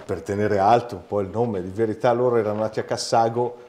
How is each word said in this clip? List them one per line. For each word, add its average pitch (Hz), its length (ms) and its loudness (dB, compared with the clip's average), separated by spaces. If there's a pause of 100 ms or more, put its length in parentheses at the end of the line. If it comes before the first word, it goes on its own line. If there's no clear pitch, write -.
per 92 160 -6
tenere 101 380 0
alto 110 360 4
un 87 120 -14
po' 104 140 -2
il 95 80 -6
nome. 110 300 -2
In 92 140 -8
verità 110 400 0
loro 120 240 2
erano 104 240 0
nati 110 180 -4
a 113 40 -4
Cassago, 117 720 0 (120)